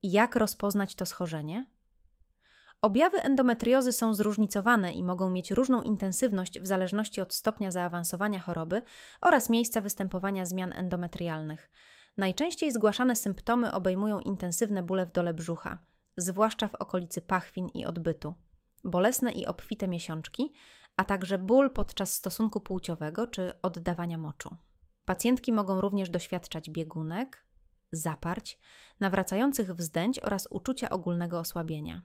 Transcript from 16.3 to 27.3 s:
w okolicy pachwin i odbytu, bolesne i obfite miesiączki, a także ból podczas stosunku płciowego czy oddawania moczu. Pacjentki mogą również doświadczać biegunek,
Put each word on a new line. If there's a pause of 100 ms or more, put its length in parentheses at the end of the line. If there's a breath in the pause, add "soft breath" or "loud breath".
w
okolicy
pachwin
i
odbytu, (500)
bolesne
i
obfite
miesiączki, (440 loud breath)
a
także
ból
podczas
stosunku
płciowego
czy
oddawania
moczu. (480)
Pacjentki
mogą
również
doświadczać
biegunek, (460)